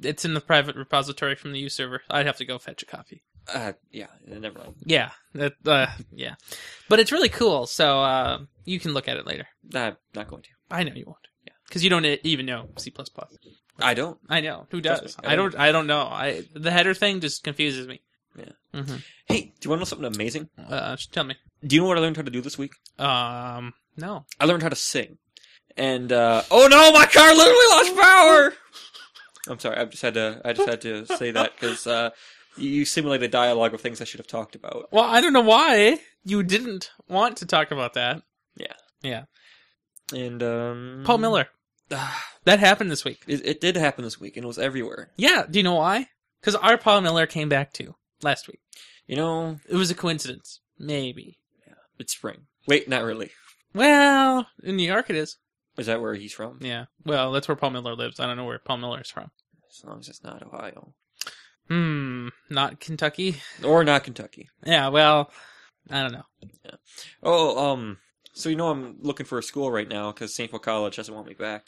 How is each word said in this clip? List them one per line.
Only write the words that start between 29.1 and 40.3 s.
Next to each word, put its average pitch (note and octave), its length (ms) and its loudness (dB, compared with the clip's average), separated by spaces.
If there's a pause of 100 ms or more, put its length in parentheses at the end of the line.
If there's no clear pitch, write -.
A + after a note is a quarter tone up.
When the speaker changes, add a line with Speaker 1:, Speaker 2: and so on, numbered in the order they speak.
Speaker 2:
I'm B2 120 -12
sorry, A2+ 180 -6
I A#2 80 -2
just - 160 -16
had A#2 140 -2
to, A2 280 -4
I A#2+ 80 -4
just A#2+ 160 0
had A#2 140 -4
to A2 240 -8
say B2 260 -6
that A2+ 260 -2
'cause, A#2 300 -6
uh, A#2 220 -2 (480)
you, C#3 120 -8
you C#3+ 160 -2
simulated C#3 460 -2
dialogue A#2 420 2
of A2 60 -12
things A#2+ 220 -10
I - 20 -10
should - 160 -16
have - 80 -18
talked A2+ 280 -10
about. - 360 -14
Speaker 1:
Well, A3 140 4
I A3+ 160 4
don't E4 100 2
know C4 100 6
why A#3 580 6 (240)
you G3+ 200 -2
didn't G3 480 -4 (160)
want G#3 300 0
to F3+ 80 -14
talk D#3 260 0
about C3 220 -6
that. B2+ 280 -2 (360)
Speaker 2:
Yeah. - 160 -14 (280)
Speaker 1:
Yeah. B2 220 -10 (920)
Speaker 2:
And, A#2+ 300 -8